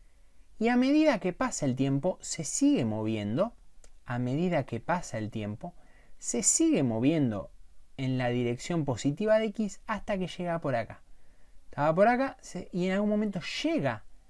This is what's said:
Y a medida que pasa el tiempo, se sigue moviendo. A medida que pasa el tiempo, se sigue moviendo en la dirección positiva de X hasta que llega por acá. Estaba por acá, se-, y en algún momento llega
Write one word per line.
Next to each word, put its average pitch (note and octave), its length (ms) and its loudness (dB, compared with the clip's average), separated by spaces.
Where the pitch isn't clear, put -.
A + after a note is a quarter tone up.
Y A3 100 2
a B3 80 4
medida C#4 420 6
que F3+ 140 0
pasa - 320 -2
el B2+ 100 2
tiempo, C#3 460 0
se - 220 -8
sigue C#4 420 2
moviendo. A2 680 0
A B2 140 -4
medida C#3+ 460 0
que A#2 140 -6
pasa E3+ 380 -4
el A2 120 -4
tiempo, G#2+ 460 -8
se - 240 -4
sigue D#4 400 4
moviendo A#2+ 720 2
en C3 200 -2
la B2 120 0
dirección B2 560 0
positiva D3+ 540 2
de A3 80 0
X G#3 380 -4
hasta G#3 320 -4
que F3+ 100 -2
llega E3+ 320 -4
por C#3+ 160 0
acá. - 280 -4
Estaba D3+ 280 0
por F#3+ 140 6
acá, B3 340 2
se-, - 300 -12
y F3+ 140 -2
en F#3+ 80 0
algún G3+ 160 0
momento G#3 300 0
llega E3+ 420 -2